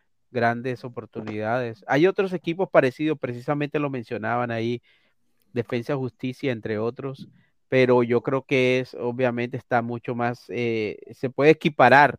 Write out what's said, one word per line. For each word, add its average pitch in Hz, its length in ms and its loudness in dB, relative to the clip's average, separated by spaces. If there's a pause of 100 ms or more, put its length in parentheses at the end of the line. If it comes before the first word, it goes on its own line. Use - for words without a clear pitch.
(300)
grandes 120 540 -2
oportunidades. 113 1040 -8
Hay 151 180 4
otros 190 260 0
equipos 175 380 -4
parecidos, 151 480 2
precisamente 143 640 -4
lo 143 100 -4
mencionaban 120 600 -4
ahí, 117 300 -4 (720)
Defensa 120 440 -4
Justicia, 131 560 -6
entre 107 260 -4
otros, 131 500 -8 (400)
pero 123 340 6
yo 120 200 2
creo 135 220 -2
que 127 360 2
es, 127 140 -8
obviamente 120 600 -4
está 120 260 -2
mucho 120 320 -6
más, 120 340 -4
eh, 113 500 -2 (140)
se - 180 -6
puede 147 200 0
equiparar 143 680 6